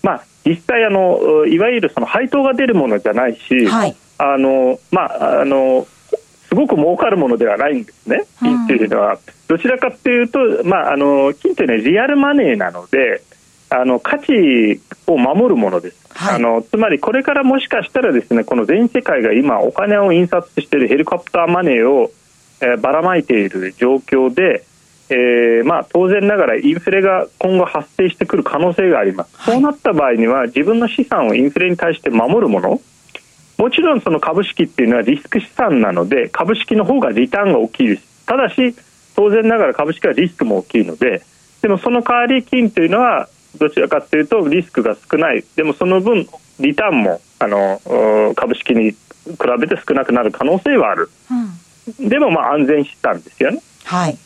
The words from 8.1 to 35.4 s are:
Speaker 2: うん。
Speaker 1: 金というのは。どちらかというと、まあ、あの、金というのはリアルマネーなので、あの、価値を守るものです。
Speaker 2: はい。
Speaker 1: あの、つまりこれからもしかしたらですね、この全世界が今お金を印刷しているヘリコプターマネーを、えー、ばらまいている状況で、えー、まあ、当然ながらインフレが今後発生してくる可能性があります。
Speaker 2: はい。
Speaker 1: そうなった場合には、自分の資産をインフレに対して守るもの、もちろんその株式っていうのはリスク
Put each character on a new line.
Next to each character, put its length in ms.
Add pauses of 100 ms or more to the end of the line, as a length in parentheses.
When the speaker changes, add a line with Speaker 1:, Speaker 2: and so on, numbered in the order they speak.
Speaker 2:
う 60
ん。 180
Speaker 1:
金 120
と 60
い 20
う 40
の 120
は。 160 (320)
ど 100
ち 80
ら 100
か 140
と 180
い 140
う 60
と、 100 (240)
ま 240
あ、 60
あ 40
の、 360
金 200
と 100
い 20
う 20
の 60
は 60
リ 200
ア 80
ル 80
マ 180
ネ 200
ー 20
な 160
の 160
で、 340 (480)
あ 140
の、 160
価 200
値 600 (260)
を 120
守 320
る 80
も 120
の 120
で 100
す。 60 (160)
Speaker 2:
は 200
い。 20
Speaker 1:
あ 40
の、 220
つ 160
ま 100
り 120
こ 120
れ 120
か 100
ら 100
も 160
し 80
か 160
し 80
た 80
ら 140
で 120
す 80
ね、 120
こ 100
の 100
全 220
世 140
界 200
が 120
今 260
お 140
金 240
を 160
印 140
刷 200 (140)
し 60
て 100
い 40
る 60
ヘ 80
リ 80
コ 140
プ 120
タ 100
ー 80
マ 140
ネ 220
ー 80
を、 200 (500)
え 140
ー、 20
ば 140
ら 100
ま 160
い 60
て 100
い 160
る 280
状 180
況 380
で、 300 (460)
え 540
ー、 20
ま 140
あ、 120
当 160
然 180
な 120
が 80
ら 100
イ 160
ン 80
フ 100
レ 120
が 260 (120)
今 180
後 80
発 320
生 120
し 80
て 80
く 120
る 60
可 160
能 120
性 200
が 80
あ 40
り 80
ま 140
す。 100
Speaker 2:
は 160
い。 40
Speaker 1:
そ 40
う 40
な 80
っ 60
た 140
場 140
合 80
に 140
は、 180
自 180
分 160
の 80
資 160
産 240
を 80
イ 60
ン 80
フ 100
レ 100
に 60
対 200
し 60
て 100
守 300
る 60
も 140
の、 180 (800)
も 140
ち 100
ろ 140
ん 40
そ 100
の 100
株 260
式 180
っ 40
て 160
い 20
う 40
の 80
は 40
リ 180
ス 80
ク 140